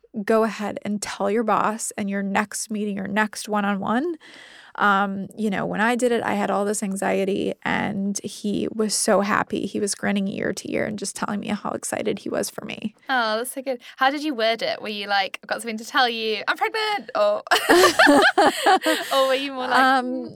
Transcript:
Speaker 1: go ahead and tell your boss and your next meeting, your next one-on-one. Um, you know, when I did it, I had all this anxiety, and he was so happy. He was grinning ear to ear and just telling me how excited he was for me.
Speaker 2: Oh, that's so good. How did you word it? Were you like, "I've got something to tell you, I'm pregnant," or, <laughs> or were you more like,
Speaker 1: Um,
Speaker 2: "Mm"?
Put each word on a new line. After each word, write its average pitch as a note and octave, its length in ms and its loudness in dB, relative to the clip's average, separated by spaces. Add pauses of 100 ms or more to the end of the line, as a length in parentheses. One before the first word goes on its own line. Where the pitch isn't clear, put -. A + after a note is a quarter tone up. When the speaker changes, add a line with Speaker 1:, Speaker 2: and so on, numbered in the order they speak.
(260)
Speaker 1:
go A3 180 4
ahead G#3 400 -4
and G#3 180 -4
tell - 280 -4
your A3 140 0
boss G#3+ 540 0
and G#3 120 -4
your G3 140 -4
next G3+ 480 -4
meeting, G#3 260 -4
your G3 100 -6
next G#3 400 -2
one-on-one. G#3 680 0 (600)
Um, G3 520 2 (100)
you G#3+ 120 -2
know, F#3+ 160 -2
when F3+ 160 -2
I A#3 160 2
did A#3+ 160 2
it, A3 100 0
I G#3 120 0
had G#3 140 0
all G3 140 2
this G3+ 180 -2
anxiety, F#3+ 720 -2 (100)
and G3 600 -2
he G3+ 500 -4
was G#3+ 220 -2
so G#3 240 2
happy. - 460 0
He G#3 160 -4
was G3+ 140 -2
grinning G3+ 340 -2
ear - 240 -4
to - 180 -8
ear - 140 -2
and G#3+ 120 -6
just G3+ 160 -8
telling - 280 -4
me - 80 -10
how G#3 220 -4
excited - 480 -4
he - 100 -10
was A3+ 200 -2
for - 140 -12
me. - 320 -10 (140)
Speaker 2:
Oh, A3+ 280 0
that's A#3+ 140 -6
so C#4 100 -8
good. B3+ 180 -6 (180)
How C4 120 4
did C#4+ 140 -2
you D4+ 100 -2
word A3+ 280 0
it? - 200 -4
Were G#3 60 -8
you G#3 200 -6
like, G3 360 0
"I've G#3+ 60 -18
got F#3+ 120 -2
something A3 160 -6
to A3+ 80 -12
tell C4 220 2
you, A3 400 -2
I'm F4 80 0
pregnant," G#4+ 600 -2
or, G#3 280 2 (260)
<laughs> E4 1400 6
or C4+ 140 4
were C4 80 2
you C#4 160 -4
more B3+ 160 -6
like, B3 100 2
Speaker 1:
Um, C4 280 4
Speaker 2:
"Mm"? B3+ 300 -6